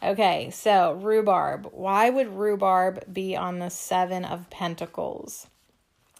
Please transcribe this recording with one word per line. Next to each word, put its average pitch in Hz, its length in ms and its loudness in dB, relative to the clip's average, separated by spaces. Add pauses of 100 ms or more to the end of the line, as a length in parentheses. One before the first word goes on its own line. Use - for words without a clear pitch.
Okay, 190 460 2
so 180 440 4
rhubarb. 190 800 0
Why 196 380 2
would 254 260 0
rhubarb 190 800 0
be 190 220 -4
on 180 240 -4
the 175 100 -6
Seven 185 560 -2
of 175 240 -10
Pentacles? - 960 -8 (760)